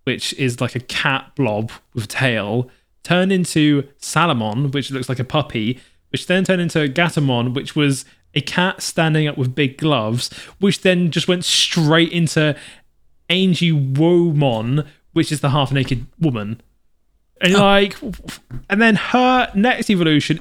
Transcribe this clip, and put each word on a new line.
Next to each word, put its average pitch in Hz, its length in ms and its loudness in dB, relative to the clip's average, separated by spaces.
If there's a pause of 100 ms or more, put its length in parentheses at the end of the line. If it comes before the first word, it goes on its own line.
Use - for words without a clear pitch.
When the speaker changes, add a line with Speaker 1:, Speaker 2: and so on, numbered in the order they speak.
Speaker 1:
which - 300 -4
is, 123 260 -4
like, 123 140 -4
a 120 60 -4
cat - 540 -4
blob 110 360 -2 (240)
with 113 100 -6
a 107 40 -14
tail. 117 600 -2 (340)
Turn 180 280 2
into 151 560 2 (140)
Salamon, 135 720 0
which 139 180 -4
looks 131 180 -8
like 123 100 -4
a 127 60 -4
puppy, 123 560 -4 (320)
which - 140 -8
then 185 180 0
turned 185 180 0
into 160 260 0
Gatomon, 131 640 0
which - 200 -8
was 143 300 0 (300)
a - 60 0
cat - 420 -2
standing 156 440 0
up 147 120 -6
with 127 160 -2
big 135 240 -2
gloves, 120 540 -2 (260)
which 196 240 0
then 180 280 2
just 160 180 -4
went 180 160 0
straight 165 680 2
into 156 440 0 (760)
Angie 175 420 2
Womon, 143 1120 2 (260)
which 160 200 0
is 147 80 -4
the 143 100 0
half-naked 131 560 -2 (120)
woman. 113 420 -4 (800)
And 180 120 2
you're 202 80 6
Speaker 2:
Oh. 202 40 6
Speaker 1:
like, 202 320 4 (720)
and 202 100 2
then 226 160 4
her 254 580 2
next 226 360 0
evolution 160 500 2